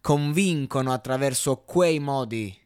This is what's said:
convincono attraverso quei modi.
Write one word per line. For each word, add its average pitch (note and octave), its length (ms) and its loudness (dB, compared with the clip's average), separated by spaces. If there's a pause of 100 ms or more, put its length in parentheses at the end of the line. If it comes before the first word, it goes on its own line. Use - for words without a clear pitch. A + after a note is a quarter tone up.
convincono D3 880 0
attraverso C3 720 -2
quei E3+ 360 2
modi. A2+ 680 -4